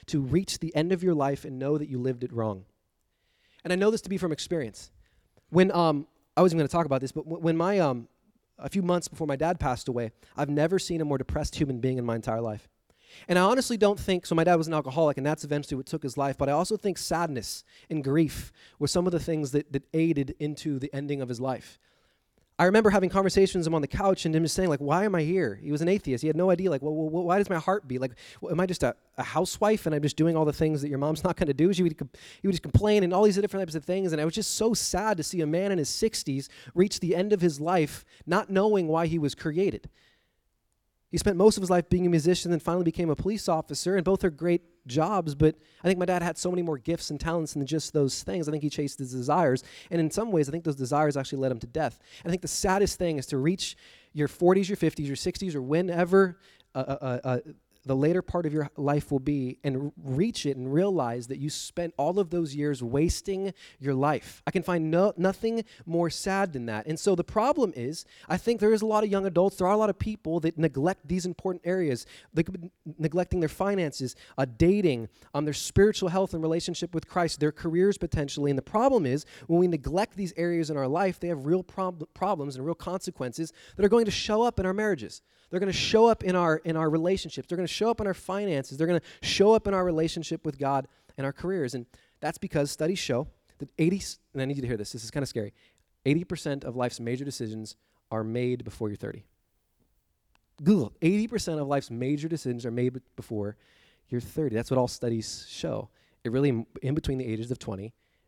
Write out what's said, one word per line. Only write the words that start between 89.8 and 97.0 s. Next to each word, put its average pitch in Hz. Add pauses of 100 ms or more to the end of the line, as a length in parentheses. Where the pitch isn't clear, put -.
relationship 160
with 143
God 135 (300)
and 135
our 139
careers. 170
And 123 (340)
that's 151
because 151
studies 175
show 131 (320)
that 143
eighty, 180 (320)
and 135
I 131
need 139
you 135
to 120
hear 120
this, 104
this 113
is 113
kinda 143
scary, 104 (520)
eighty 151
percent 147
of 120
life's 123
major 120